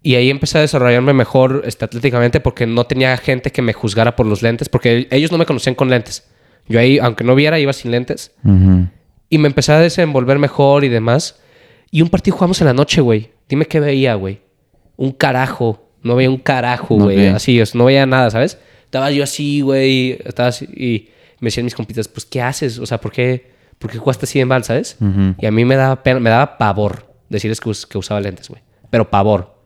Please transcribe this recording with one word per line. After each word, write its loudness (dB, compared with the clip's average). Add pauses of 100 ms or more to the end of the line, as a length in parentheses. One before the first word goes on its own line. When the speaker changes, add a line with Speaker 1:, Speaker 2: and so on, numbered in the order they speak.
Speaker 1:
Y 2
ahí 4
empecé -2
a 4
desarrollarme 2
mejor, 2
este, -6
atléticamente 0
porque -2
no 0
tenía 0
gente -4
que -4
me 0
juzgara 0
por 2
los 0
lentes, -2
porque 0
ellos 0
no -2
me 2
conocían -2
con 0
lentes. -4 (380)
Yo 2
ahí, 4
aunque -2
no 4
viera, 2
iba -2
sin -8
lentes. -6 (120)
Speaker 2:
Ujú. 4 (420)
Speaker 1:
Y 2
me 4
empecé 0
a 4
desenvolver 0
mejor 2
y 0
demás. -2 (520)
Y 2
un 2
partido 0
jugamos 0
en 4
la 4
noche, 2
güey. 0 (180)
Dime 0
qué -2
veía, 0
güey. -8 (560)
Un -2
carajo. -2 (140)
No 0
veía 2
un -2
carajo, -2
güey. 4
Speaker 2:
Ok. 2
Speaker 1:
Así, 2
o 4
sea, -8
no 4
veía 4
nada, 2
¿sabes? -2 (280)
Estaba -4
yo 0
así, -4
güey. 0
Estaba -2
así, -8
y -6 (300)
me -4
decían -4
mis -8
compitas, -8
"Pues, -18
¿qué -8
haces? -6
O -10
sea, -6
¿por -10
qué, -4 (280)
por -10
qué -14
jugaste -4
así -4
de 2
mal, 0
sabes?" -6
Speaker 2:
Ujú. 0
Speaker 1:
Y -6
a 0
mí 2
me 2
daba 0
pena, 2
me 0
daba 2
pavor -2 (160)
decirles -4
que -8
us-, -8
que -10
usaba -6
lentes, -10
güey. -20 (280)
Pero 0
pavor. 0